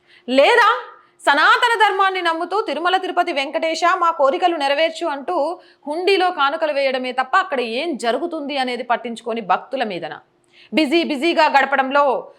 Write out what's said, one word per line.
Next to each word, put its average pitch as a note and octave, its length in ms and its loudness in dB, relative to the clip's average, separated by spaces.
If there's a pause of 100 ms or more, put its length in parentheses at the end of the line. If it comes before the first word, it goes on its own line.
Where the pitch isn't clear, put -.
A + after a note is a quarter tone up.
(280)
లేదా G#4+ 540 4 (440)
సనాతన G#4 600 4
ధర్మాన్ని F#4+ 340 0
నమ్ముతూ F4 380 -2
"తిరుమల F4 360 -2
తిరుపతి F4+ 360 -2
వెంకటేశ, D#4 480 -2 (160)
మా E4+ 140 2
కోరికలు E4+ 460 2
నెరవేర్చు" D#4+ 500 -2
అంటూ D4+ 540 -4 (260)
హుండీలో F4+ 440 0
కానుకలు D#4 420 -2
వేయడమే C4 400 -2
తప్ప B3+ 240 -2
అక్కడ F4+ 240 0
ఏం C4 360 -4
జరుగుతుంది C#4+ 600 -4
అనేది B3 240 -4
పట్టించుకొని A#3 580 -6
భక్తుల G#3 440 -2
మీదనా? D#3+ 360 -8 (540)
బిజీ D#4 280 2
బిజీగా D#4 440 0
గడపడంలో C4+ 920 2